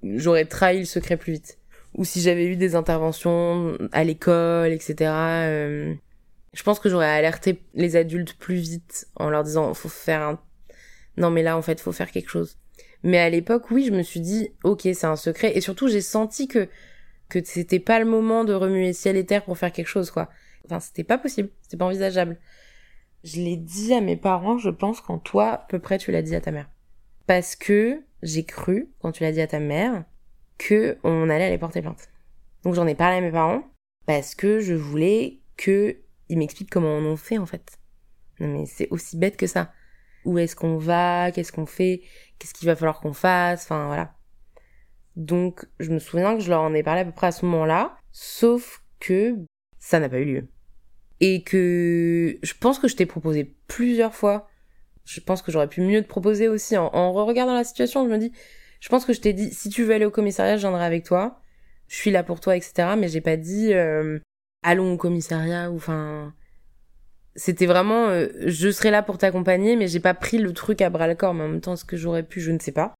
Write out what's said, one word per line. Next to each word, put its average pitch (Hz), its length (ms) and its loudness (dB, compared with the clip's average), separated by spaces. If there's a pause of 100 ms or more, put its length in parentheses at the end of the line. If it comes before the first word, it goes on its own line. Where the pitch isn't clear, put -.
j'aurais 156 420 2
trahi 185 340 2
le 185 60 -4
secret 170 320 -2
plus 160 160 -6
vite. - 240 -12 (380)
Ou 190 100 -2
si 175 160 -4
j'avais 175 240 4
eu 180 120 -2
des 180 180 0
interventions 170 1000 0 (160)
à 156 120 2
l'école, 170 680 2
et 160 80 -2
cetera, 160 640 -2
euh, 151 500 -2 (580)
je - 80 -12
pense 208 180 2
que 208 100 2
j'aurais 170 200 2
alerté 160 540 0 (100)
les 165 220 0
adultes 165 420 0
plus - 180 -4
vite 170 600 -8
en 151 160 -2
leur 151 120 0
disant, 151 300 0
faut - 160 -10
faire 156 320 -2
un... 151 180 -4 (800)
non 175 120 2
mais 165 140 2
là 165 140 0
en 160 40 -2
fait, 160 180 -2
faut 180 120 -6
faire 170 200 -6
quelque - 180 -8
chose. 170 280 -6 (460)
Mais 175 160 4
à 170 100 4
l'époque, 175 400 0
oui, 269 160 2
je 240 60 0
me 190 100 2
suis 170 200 -6
dit, 202 280 -2 (140)
ok, 196 180 2
c'est 180 240 -2
un 156 100 0
secret. 165 420 -2
Et 202 40 0
surtout, 196 260 -2
j'ai 208 140 2
senti 220 460 -2
que, 226 220 0 (600)
que 180 140 0
c'était 175 360 -2
pas 226 200 4
le 226 60 2
moment 226 400 2
de 208 80 2
remuer 190 400 0
ciel 190 240 0
et 185 80 0
terre 202 180 2
pour 180 140 -6
faire 175 140 -2
quelque 170 160 -8
chose, 185 220 -2
quoi. - 200 -4 (360)
Enfin, 170 140 -6
c'était - 240 -10
pas - 140 0
possible, 240 320 -4 (120)
c'était - 160 -16
pas 180 80 0
envisageable. 185 540 -2 (840)
Je 165 180 -8
l'ai 175 160 -2
dit 185 360 -2
à 247 60 4
mes 185 160 0
parents, 185 420 0
je 220 120 -2
pense, 196 320 -4
quand 170 180 -8
toi, 208 300 2
à 226 80 -2
peu - 220 -6
près, 196 180 -2
tu 190 140 -6
l'as 165 100 0
dit 160 140 -4
à - 60 -2
ta 160 100 -6
mère. 147 180 -8 (580)
Parce 180 280 2
que 226 460 2 (200)
j'ai 160 240 -4
cru, 196 440 -4 (120)
quand 165 100 -4
tu 156 120 -4
l'as 156 100 0
dit 160 80 0
à 156 60 0
ta 156 120 -4
mère, 165 460 -2 (520)
que 214 460 2
on 165 260 2
allait 156 160 2
aller 180 120 0
porter 170 240 -6
plainte. 165 280 -12 (540)
Donc 175 120 0
j'en 175 120 2
ai 147 80 0
parlé 180 220 2
à 180 40 0
mes 175 100 -2
parents, 165 320 0 (420)
parce 147 300 -2
que 214 260 0
je 185 120 -2
voulais 160 680 0 (160)
que 202 400 0 (320)
ils 165 80 -2
m'expliquent 156 340 -4
comment 156 240 0
on 151 160 -2
en 156 60 -4
fait, 220 200 -4
en 196 80 -2
fait. - 340 -14 (600)
Non 156 80 -4
mais 147 180 -4
c'est - 260 -6
aussi - 260 -8
bête 190 180 0
que 185 120 -2
ça. 175 260 -4 (520)
Où 175 120 0
est-ce 170 180 0
qu'on 165 220 -2
va ? 175 540 0
Qu'est-ce 175 200 -6
qu'on 160 140 -6
fait ? 185 380 -2 (360)
Qu'est-ce - 140 -16
qu'il - 120 -8
va 165 100 4
falloir 160 260 -2
qu'on 151 120 -6
fasse ? 175 500 2
Enfin, 151 240 -4
voilà. 156 260 -6 (1000)
Donc, 175 500 -2 (140)
je 160 120 -4
me 160 80 0
souviens 185 360 0
que 220 60 -2
je 180 80 -6
leur 165 120 4
en 156 120 0
ai 151 80 2
parlé 165 200 0
à 185 40 -2
peu 170 60 -10
près - 160 0
à 175 40 2
ce 175 140 -4
moment-là, 170 520 2 (140)
sauf - 720 0 (160)
que 214 360 2 (440)
ça - 200 2
n'a 156 100 -2
pas 127 100 -2
eu 139 60 0
lieu. 135 220 -4 (720)
Et 185 240 4
que 170 960 2
je - 180 -8
pense 269 200 2
que 269 80 2
je - 80 0
t'ai 185 100 2
proposé 151 500 -4 (120)
plusieurs 233 480 0
fois. 208 320 0 (580)
Je - 140 -14
pense 185 220 -2
que - 100 -8
j'aurais 151 160 2
pu 175 140 -4
mieux 202 200 4
te 202 60 -4
proposer 208 400 2
aussi. 214 300 0
En, 170 160 2
en 180 180 2
re-regardant 233 420 2
la 240 100 2
situation, 247 420 0
je 240 40 2
me 220 80 2
dis, 226 140 -2 (480)
je - 100 -18
pense 254 160 4
que 247 80 2
je 214 80 -2
t'ai 208 120 2
dit, 202 200 -4
si - 160 -8
tu 233 140 0
veux 220 100 4
aller 214 120 4
au 208 60 2
commissariat, 202 440 2
je 208 60 -2
viendrai 180 240 0
avec 170 200 0
toi. 190 360 0 (460)
Je - 100 -12
suis 208 140 0
là 180 120 4
pour 170 160 -6
toi, 190 160 2
et 180 60 -2
cetera. 175 340 0
Mais 202 140 0
j'ai 160 120 -4
pas 160 160 0
dit, 202 360 0
euh, 156 460 2 (440)
allons 180 300 4
au 175 40 -2
commissariat 170 720 -2
ou 175 60 -6
enfin, 151 580 -6 (1000)
c'était 180 300 0
vraiment, 208 420 4
euh, 175 200 2 (180)
je 175 260 2
serai 214 200 2
là 208 120 4
pour 202 140 -6
t'accompagner, 185 580 2
mais 214 120 2
j'ai 170 120 -2
pas 180 140 4
pris - 240 -2
le 196 160 0
truc 214 280 -2
à 185 80 4
bras 165 180 4
le 165 80 2
corps. 180 180 0
Mais 160 100 -2
en 156 60 -4
même 160 120 -4
temps, 180 120 -6
est-ce 170 120 -10
que 180 120 -8
j'aurais 165 260 -2
pu, 170 180 -10
je 160 100 -2
ne 165 80 0
sais 156 120 -8
pas. 156 280 -2